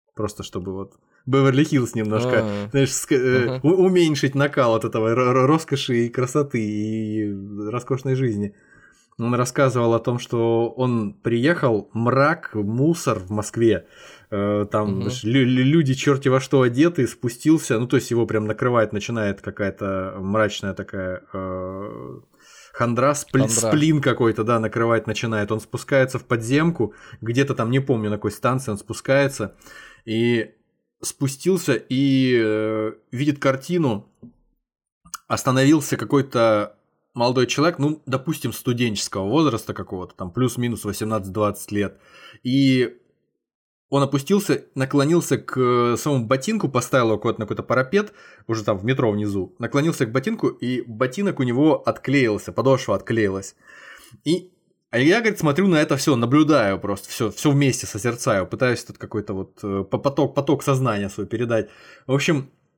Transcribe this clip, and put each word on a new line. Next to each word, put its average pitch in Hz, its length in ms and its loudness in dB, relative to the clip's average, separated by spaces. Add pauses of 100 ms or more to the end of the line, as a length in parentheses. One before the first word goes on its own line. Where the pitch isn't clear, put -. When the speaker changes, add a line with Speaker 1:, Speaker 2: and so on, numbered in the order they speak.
(140)
Speaker 1:
Просто 101 280 -8
чтобы 95 300 -10
вот 98 200 -12 (340)
Беверли-Хиллз 135 680 2
немножко, 110 480 0
Speaker 2:
А. 101 260 -6
Speaker 1:
знаешь, 135 220 2
ск-, - 240 -4
э, 127 280 2 (120)
Speaker 2:
Ага. 131 60 -10
Speaker 1:
у-, 185 240 4
уменьшить 156 480 2
накал 139 420 2
от 110 80 -2
этого 113 300 0
ро-, 123 180 2
ро-, 131 140 4
роскоши 131 600 0
и - 40 -2
красоты 127 500 -2
и 107 720 -4 (380)
роскошной 131 440 -4
жизни. 104 400 -2 (680)
Он 120 140 0
рассказывал 123 600 2
о 117 40 4
том, 120 220 -2
что 117 560 0
он 120 360 -2
приехал, 120 800 0
мрак, 135 600 0
мусор 117 640 0
в 92 140 -12
Москве, 107 540 0 (440)
э, 104 400 0
там, 107 200 0
Speaker 2:
Мгм. 98 120 -2
Speaker 1:
знаешь, 101 220 -6
лю-, 127 200 2
лю-, 127 200 4
люди 139 300 4
черти 135 340 0
во 131 100 4
что 135 240 2
одеты, 135 460 2
спустился, 143 720 0
ну, 123 80 -2
то 123 80 2
есть - 160 -2
его 117 140 2
прям 110 200 -2
накрывает, 110 460 0
начинает 104 480 -4
какая-то 98 800 -6
мрачная 101 520 -2
такая, 92 500 -8 (120)
э, 92 840 -10 (540)
хандра, 123 400 0
спли-, - 260 0
Speaker 2:
Хандра. 117 80 2 (220)
Speaker 1:
сплин 151 300 4
какой-то, 117 440 2
да, 117 160 2
накрывать 113 480 0
начинает. 107 420 -2
Он 110 100 -2
спускается 131 600 0
в - 40 -18
подземку, 127 680 0 (260)
где-то 123 360 0
там, 113 160 -2
не 135 80 2
помню, 113 300 0
на 107 80 -2
какой 104 120 -4
станции 127 400 -2
он 104 80 -6
спускается, 135 800 -2 (480)
и 113 480 0 (500)
спустился, 147 720 -2
и, 131 640 2
э, 110 520 -2 (180)
видит 139 300 -2
картину, 135 680 -2 (1200)
остановился 135 720 2
какой-то 117 800 2 (400)
молодой 123 320 2
человек, 170 320 0
ну, 147 280 -2
допустим, 131 460 -4
студенческого 117 760 -2
возраста 123 460 0
какого-то, 92 400 -10
там, 92 160 -10
плюс-минус 120 540 -2
восемнадцать-двадцать 104 880 -4
лет, 101 260 -2 (460)
и 131 500 2 (960)
он 139 120 2
опустился, 143 600 0 (100)
наклонился 143 640 2
к, - 200 -10
э, 123 380 2
своему 131 300 -2
ботинку, 143 420 0
поставил 123 400 2
его 107 100 2
куда-то 110 220 -2
на 107 60 -6
какой-то 104 160 -6
парапет, 131 500 0 (340)
уже 110 180 -2
там 107 140 0
в 92 60 -8
метро 127 260 2
внизу, 101 480 -2
наклонился 143 480 0
к 110 60 -6
ботинку, 139 360 -2
и 123 380 -4
ботинок 131 540 -2
у - 40 0
него 131 440 2
отклеился, 117 640 0
подошва 127 440 2
отклеилась. 98 580 -2 (720)
И, 175 260 -2 (400)
а 113 80 -2
я, 165 220 4
говорит, 220 180 -2
смотрю 170 300 2
на 170 80 4
это 151 200 2
все, 139 200 2
наблюдаю 120 640 4
просто, 98 300 -6
все, 110 220 -4
все 147 200 0
вместе 139 360 2
созерцаю, 110 600 -2
пытаюсь 120 380 -2
тут - 140 -18
какой-то 104 360 -8
вот, 98 280 -10
э, 98 280 -4
по-, 120 80 -2
поток, 135 360 -2
поток 139 280 0
сознания 120 460 0
свой 98 180 -8
передать. 117 420 -2 (380)
В 131 60 -4
общем, 139 380 0 (280)